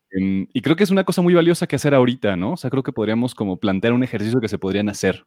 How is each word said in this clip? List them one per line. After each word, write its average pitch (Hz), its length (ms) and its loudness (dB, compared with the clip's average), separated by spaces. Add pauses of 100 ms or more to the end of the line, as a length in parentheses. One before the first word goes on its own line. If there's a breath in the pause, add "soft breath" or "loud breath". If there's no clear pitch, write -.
(100)
em, 95 420 -2
y 127 80 -2
creo 147 160 2
que 196 80 2
es 180 60 2
una 190 140 2
cosa 185 180 -2
muy 175 100 4
valiosa 170 340 2
que 147 100 -4
hacer 143 180 2
ahorita, 123 420 2
¿no? 95 160 -2
O 180 60 -6
sea, 131 100 -6
creo 135 140 -2
que 135 100 -6
podríamos 113 420 -2
como 95 240 -4
plantear 101 360 0
un 123 80 2
ejercicio 117 380 -2
que 110 80 -2
se 101 100 -6
podrían 101 320 -2
hacer, 95 360 -2